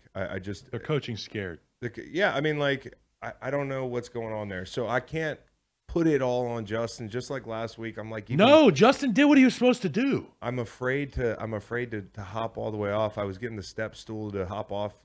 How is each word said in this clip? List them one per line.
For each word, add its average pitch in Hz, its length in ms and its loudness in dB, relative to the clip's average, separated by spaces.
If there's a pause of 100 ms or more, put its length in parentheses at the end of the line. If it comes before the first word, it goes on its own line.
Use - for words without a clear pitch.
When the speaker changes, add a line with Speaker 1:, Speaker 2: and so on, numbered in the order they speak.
(140)
Speaker 1:
I, 95 200 -6
I 98 40 -6
just 95 320 -12
Speaker 2:
They're 117 100 -8
coaching 135 360 -4
scared. 98 440 -10 (220)
Speaker 1:
the 117 120 -8
c-, - 160 -14
yeah, 165 240 0
I 139 60 -2
mean, 151 180 -2
like, 139 360 -2 (260)
I, 113 120 -10 (100)
I 127 80 -6
don't 139 180 -2
know 131 160 -6
what's 123 240 -6
going 113 240 -8
on 107 160 -6
there, 92 160 -6
so 113 240 -4
I 123 120 0
can't 151 380 -6 (500)
put 170 180 2
it 143 160 4
all 123 240 0
on 117 180 -4
Justin. 110 460 -4
Just 123 180 -6
like 131 180 -8
last 113 300 -6
week, 113 220 -10
I'm 110 120 -10
like, 110 200 -8
even 135 80 0
Speaker 2:
No, 277 320 10
Justin 220 420 6
did 262 140 6
what 294 100 8
he 262 80 10
was 247 80 6
supposed 247 300 2
to 190 80 0
do. 254 360 0 (140)
Speaker 1:
I'm 123 180 -4
afraid 127 560 -4
to, 120 240 -2
I'm 110 140 -8
afraid 117 380 -6
to, 107 120 -6
to 98 200 -16
hop 110 340 -8
all 110 140 -6
the 107 80 -6
way 101 140 0
off. 107 260 0
I 104 60 0
was 95 120 -6
getting 113 200 -8
the 101 60 -6
step 107 320 -8
stool 107 380 -8
to 98 140 -2
hop 101 260 -6
off 104 220 -4 (100)